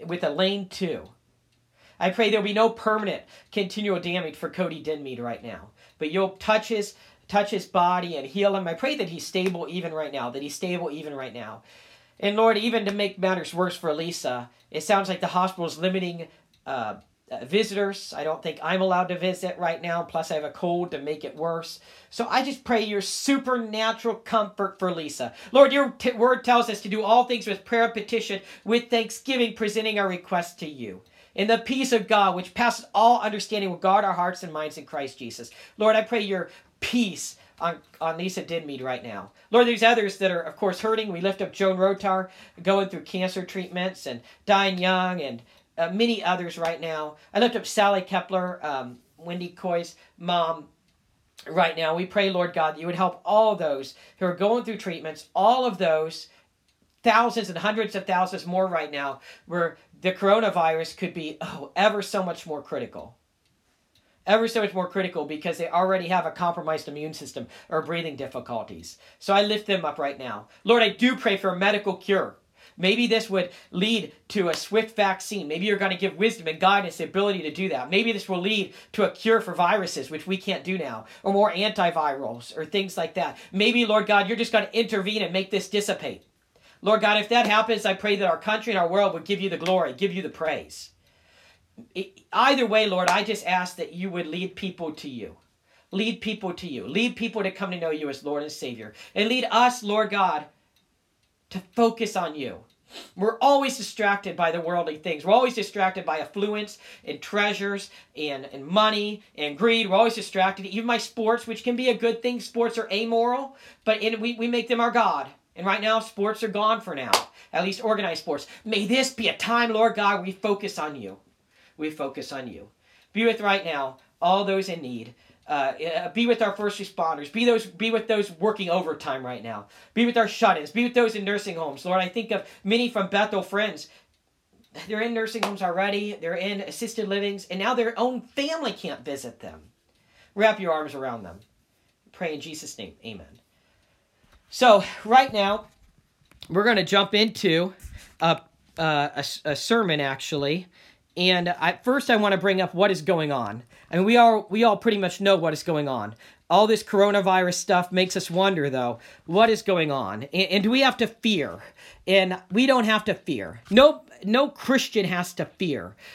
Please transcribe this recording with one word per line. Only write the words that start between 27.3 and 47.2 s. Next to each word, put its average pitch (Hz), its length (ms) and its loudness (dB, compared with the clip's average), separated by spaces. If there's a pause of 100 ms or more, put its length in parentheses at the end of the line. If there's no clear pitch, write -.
with 202 180 -6
prayer 233 200 2
and 226 100 0
petition, 214 460 -4 (240)
with 233 260 0
thanksgiving, 233 640 0
presenting 214 440 -2
our 196 100 0
requests 175 480 -4
to 165 100 -10
you. 117 360 -12 (340)
And 202 120 0
the 226 100 4
peace 254 340 -2
of 214 160 2
God, 202 260 4
which 180 180 -8
passes 240 400 0
all 226 280 6
understanding, 208 500 -4
will 170 60 -6
guard 196 280 4
our 185 80 2
hearts 180 300 -2
and 170 100 -12
minds 151 240 -8
in 147 100 -16
Christ 143 320 -8
Jesus. 117 340 -14 (240)
Lord, 220 180 4
I 220 80 4
pray 220 180 -2
your 196 300 -4 (300)
peace 220 560 -2 (240)
on, 165 180 -2 (220)
on 160 180 -2
Lisa 185 240 -6
Dinmead 147 400 -8
right 127 200 -6
now. 101 300 -12 (180)
Lord, 240 160 6
there's 226 160 0
others 226 360 4
that 190 120 2
are, 175 100 -2
of 160 160 -10
course, 190 240 0
hurting. 220 320 -2
We 170 80 -6
lift 190 220 -2
up 185 100 -6
Joan 190 240 0
Rotar, 190 540 0 (320)
going 196 260 2
through 170 140 -10
cancer 185 420 -4
treatments, 180 640 -6
and 120 140 -10 (260)
Diane 196 320 2
Young, 185 420 0
and, 120 220 -8 (340)
uh, 170 160 0
many 226 300 2
others 175 340 -2
right 165 240 -4
now. 156 360 -6 (180)